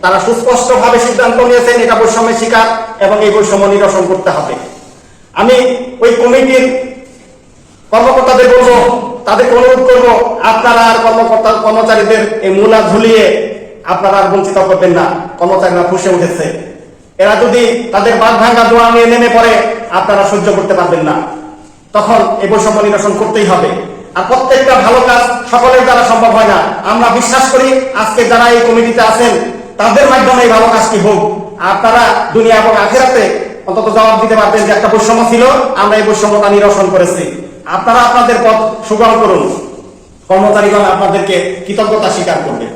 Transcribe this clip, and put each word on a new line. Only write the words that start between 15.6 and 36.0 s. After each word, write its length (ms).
ফুঁসে 260
উঠেছে, 300
এরা 120
যদি 180
তাদের 280
বাঁধ 200
ভাঙা 300
দোয়া 200
নিয়ে 200
নেমে 240
পড়ে 180
আপনারা 320
সহ্য 160
করতে 220
পারবেন 300
না, 60
তখন 260
এই 80
বৈষম্য 340
নিরসন 340
করতেই 320
হবে। 180
আর 120
প্রত্যেকটা 440
ভালো 140
কাজ 120
সকলের 360
দ্বারা 240
সম্ভব 260
হয় 160
না। 60
আমরা 160
বিশ্বাস 360
করি 140
আজকে 200
যারা 140
এই 120
কমিটিতে 340
আছেন 220
তাদের 340
মাধ্যমে 320
এই 120
ভালো 180
কাজটি 320
হোক। 140
আপনারা 320
দুনিয়া 280
এবং 120
আখেরাতে 400
অন্তত 280
জবাব 280
দিতে 120
পারবেন 320
যে 60
একটা 200
বৈষম্য 280
ছিল, 120
আমরা 160
এই 100